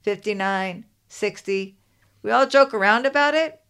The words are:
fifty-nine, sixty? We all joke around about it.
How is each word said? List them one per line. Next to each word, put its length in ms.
fifty-nine, 840
sixty? 680
We 80
all 160
joke 260
around 320
about 280
it. 260